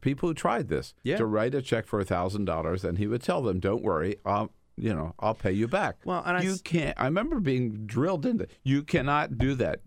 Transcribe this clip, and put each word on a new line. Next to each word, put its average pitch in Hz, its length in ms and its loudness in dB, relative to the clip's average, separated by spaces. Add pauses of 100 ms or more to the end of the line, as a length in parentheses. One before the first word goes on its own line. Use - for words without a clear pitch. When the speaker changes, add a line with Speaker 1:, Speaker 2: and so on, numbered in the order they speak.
Speaker 1:
people 139 280 0
who 156 60 -2
tried 180 340 0
this, - 240 -2 (100)
Speaker 2:
Yeah. 147 140 0
Speaker 1:
to 117 80 2
write 110 300 2
a 139 80 -2
check 117 240 -2
for 107 120 0
a 98 60 0
thousand 95 400 0
dollars, 85 400 -2
and 87 140 -2
he 104 80 0
would 120 160 -2
tell 180 180 0
them, 95 180 0
Don't 98 240 0
worry, 92 420 0
I'll, 104 260 0 (300)
you 113 120 0
know, 80 260 -4
I'll 110 160 0
pay - 160 -2
you 107 160 2
back. 151 380 -2
Speaker 2:
Well, 180 200 -2
and 180 120 0
I 180 40 2
Speaker 1:
You 185 120 2
Speaker 2:
s- 185 80 -6
Speaker 1:
can't. 160 380 0
I 117 60 2
remember 226 340 0
being 123 460 0
drilled 139 400 0
into, 240 220 0 (160)
"You 139 200 2
cannot 147 540 2
do 135 180 4
that. 101 320 0